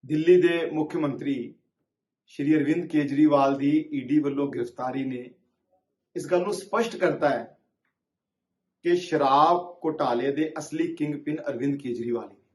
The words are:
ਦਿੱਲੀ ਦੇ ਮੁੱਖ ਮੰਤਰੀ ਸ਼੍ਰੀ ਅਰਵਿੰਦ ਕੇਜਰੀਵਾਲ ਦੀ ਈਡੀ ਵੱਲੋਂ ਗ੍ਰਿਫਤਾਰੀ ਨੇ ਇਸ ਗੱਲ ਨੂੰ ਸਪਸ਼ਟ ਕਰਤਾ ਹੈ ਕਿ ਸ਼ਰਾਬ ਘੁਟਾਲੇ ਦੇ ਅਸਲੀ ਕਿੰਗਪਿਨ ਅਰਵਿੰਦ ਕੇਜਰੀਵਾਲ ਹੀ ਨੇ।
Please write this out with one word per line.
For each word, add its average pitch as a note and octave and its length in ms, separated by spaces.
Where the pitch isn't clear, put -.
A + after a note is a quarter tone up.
ਦਿੱਲੀ D#3+ 360
ਦੇ E3+ 320
ਮੁੱਖ D3+ 240
ਮੰਤਰੀ C#3 580
ਸ਼੍ਰੀ D3 280
ਅਰਵਿੰਦ D#3 300
ਕੇਜਰੀਵਾਲ C#3 720
ਦੀ C#3 140
ਈਡੀ C3+ 260
ਵੱਲੋਂ C#3+ 300
ਗ੍ਰਿਫਤਾਰੀ B2+ 560
ਨੇ B2 260
ਇਸ - 140
ਗੱਲ F3+ 120
ਨੂੰ F3 120
ਸਪਸ਼ਟ A3 420
ਕਰਤਾ D#3 320
ਹੈ A#2+ 300
ਕਿ F3 120
ਸ਼ਰਾਬ D#3 680
ਘੁਟਾਲੇ C#3 480
ਦੇ D#3 260
ਅਸਲੀ D#3+ 280
ਕਿੰਗਪਿਨ D3+ 440
ਅਰਵਿੰਦ C3+ 300
ਕੇਜਰੀਵਾਲ A#2 440
ਹੀ G2+ 100
ਨੇ। - 80